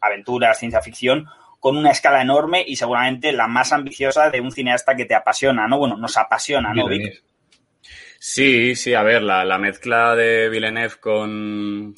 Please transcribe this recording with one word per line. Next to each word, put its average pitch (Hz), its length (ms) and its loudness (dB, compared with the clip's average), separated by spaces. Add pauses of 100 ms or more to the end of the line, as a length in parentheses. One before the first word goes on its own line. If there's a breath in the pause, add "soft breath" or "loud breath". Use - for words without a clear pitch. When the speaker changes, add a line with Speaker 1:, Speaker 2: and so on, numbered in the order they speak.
Speaker 1:
aventuras, 110 580 0
ciencia 113 220 -2
ficción, 131 460 -2 (340 loud breath)
con 135 180 0
una 151 140 4
escala 139 280 2
enorme 151 460 2
y 139 100 -10
seguramente 123 560 0
la 117 160 0
más 127 240 0
ambiciosa 139 560 0
de 135 140 -2
un 131 100 -8
cineasta 127 440 -2
que 123 100 -6
te 113 80 0
apasiona, 113 520 0
¿no? 135 120 2
Bueno, 123 180 0
nos 113 220 -8
apasiona, 113 560 -2
¿no, 107 140 0
Vic? 101 100 -2
Speaker 2:
Villeneuve. 101 240 -10 (960 loud breath)
Speaker 3:
Sí, 123 560 2
sí, 120 200 -2
a 110 80 4
ver, 110 200 4
la, 95 220 0
la 95 140 0
mezcla 117 560 0
de 113 340 2
Villeneuve 110 520 -4
con, 104 960 -4